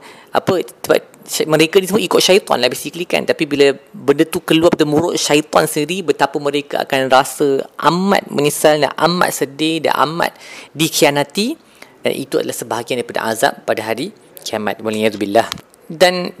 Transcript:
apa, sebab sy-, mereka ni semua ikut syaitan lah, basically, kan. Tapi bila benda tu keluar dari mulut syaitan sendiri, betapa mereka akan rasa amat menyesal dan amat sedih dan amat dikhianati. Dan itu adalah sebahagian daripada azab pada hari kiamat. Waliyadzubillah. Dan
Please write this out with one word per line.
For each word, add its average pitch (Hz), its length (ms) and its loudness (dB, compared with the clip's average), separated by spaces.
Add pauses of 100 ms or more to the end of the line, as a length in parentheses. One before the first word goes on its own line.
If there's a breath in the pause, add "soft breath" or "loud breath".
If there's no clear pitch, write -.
(300 loud breath)
apa, - 320 0
sebab - 400 -2 (240)
sy-, - 200 -4
mereka 156 320 4
ni 190 120 0
semua 202 120 0
ikut 165 200 0
syaitan 208 360 2
lah, 123 120 2
basically, 151 360 -8
kan. - 200 -2
Tapi 143 240 -2
bila 139 240 4 (200)
benda 143 320 0
tu 170 160 -6
keluar 160 320 2
dari 156 120 2
mulut 156 320 0
syaitan 151 480 2
sendiri, 160 400 -4
betapa 143 360 0
mereka 143 440 -4
akan 135 240 0
rasa 135 560 2 (120)
amat 185 520 0
menyesal 147 520 2
dan 135 160 0
amat 170 360 2
sedih 151 520 -4
dan - 120 2
amat 160 360 -2 (400 loud breath)
dikhianati. 156 840 0 (440 loud breath)
Dan - 160 -2
itu 143 200 -4
adalah 127 160 -4
sebahagian 117 480 -6
daripada 110 280 -6
azab - 360 0
pada 113 200 -2
hari 117 280 -4 (280)
kiamat. 107 400 -6
Waliyadzubillah. 107 680 0 (400)
Dan 180 520 2